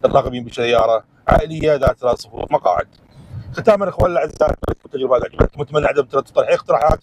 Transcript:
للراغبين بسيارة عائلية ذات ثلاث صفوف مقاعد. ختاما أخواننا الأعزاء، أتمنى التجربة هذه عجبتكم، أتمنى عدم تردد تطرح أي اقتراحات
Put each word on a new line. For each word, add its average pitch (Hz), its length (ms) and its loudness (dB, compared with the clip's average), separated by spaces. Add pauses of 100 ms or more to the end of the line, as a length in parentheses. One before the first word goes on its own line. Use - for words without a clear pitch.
للراغبين 123 400 0
بسيارة 113 580 0 (240)
عائلية 156 480 0
ذات 131 240 0
ثلاث 123 180 -2
صفوف - 340 -10
مقاعد. - 360 -2 (680)
ختاما 202 360 2
أخواننا 175 300 0
الأعزاء، - 320 -2
أتمنى - 340 -8
التجربة 127 320 0
هذه 131 60 2
عجبتكم، - 380 -2
أتمنى 143 240 -2
عدم 139 180 0
تردد 139 240 -2
تطرح 123 200 0
أي 165 80 2
اقتراحات 156 480 0